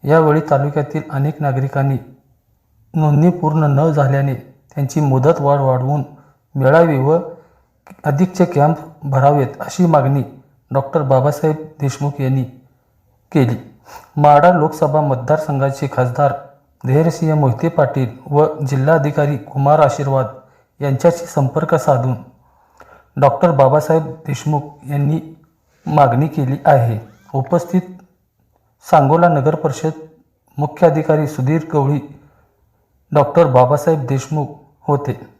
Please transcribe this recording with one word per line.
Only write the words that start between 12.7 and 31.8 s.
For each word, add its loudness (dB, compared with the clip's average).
केली. 2
माढा 6
लोकसभा 0
मतदारसंघाचे -2
खासदार -2
धैर्यसिंह 0
मोहिते 0
पाटील 0
व 4
जिल्हाधिकारी 0
कुमार 0
आशीर्वाद 0
यांच्याशी 0
संपर्क -2
साधून 0
डॉक्टर 2
बाबासाहेब 2
देशमुख -4
यांनी -2
मागणी 2
केली -4
आहे. 2
उपस्थित -2
सांगोला 4
नगर 0
परिषद -4
मुख्याधिकारी 0
सुधीर -2
गवळी, 0